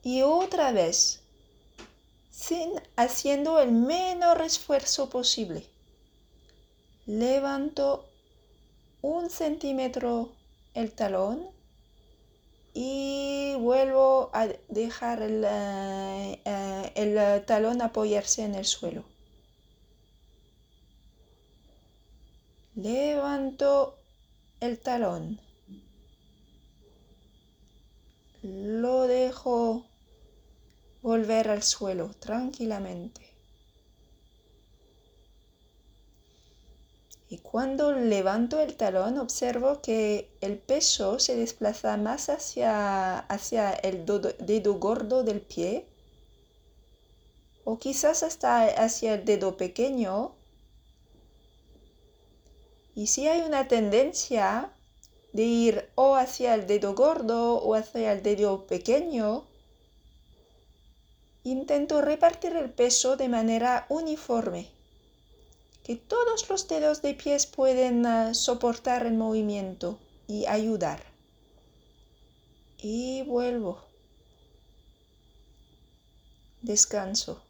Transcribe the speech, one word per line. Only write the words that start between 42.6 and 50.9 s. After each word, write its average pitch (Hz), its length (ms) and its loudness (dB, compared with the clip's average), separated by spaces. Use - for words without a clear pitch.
hacia 202 540 -2
el 185 340 -4
do-, 202 140 2
dedo 208 540 0
gordo 220 500 0
del 208 160 -2
pie, 196 460 -4
o 226 140 -2
quizás 294 440 0
hasta 240 440 2
hacia 220 480 2
el 202 100 -4
dedo 196 320 2
pequeño. 220 800 -2